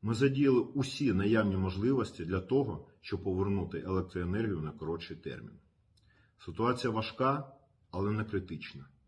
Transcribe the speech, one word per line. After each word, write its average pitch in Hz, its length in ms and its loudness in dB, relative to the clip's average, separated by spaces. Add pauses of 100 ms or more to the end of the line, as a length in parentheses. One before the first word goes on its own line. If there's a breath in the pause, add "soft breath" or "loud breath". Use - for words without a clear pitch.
Ми 110 120 0
задіяли 135 460 6
усі 131 520 0
наявні 101 440 4
можливості 98 680 0
для 92 160 0
того, 113 480 0 (120)
щоб 92 220 -6
повернути 95 640 0
електроенергію 92 720 -2
на 76 100 -4
коротший 80 460 -6
термін. 58 420 -12 (800 soft breath)
Ситуація 117 540 0
важка, 131 600 -2 (380)
але 98 200 -2
не 107 140 0
критична. 87 640 -8 (200)